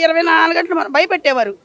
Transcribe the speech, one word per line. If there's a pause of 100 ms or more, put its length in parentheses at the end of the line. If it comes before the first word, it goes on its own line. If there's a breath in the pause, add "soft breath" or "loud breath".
ఇరవై
నాలుగు
గంటలు
మనం
భయపెట్టేవారు, (100)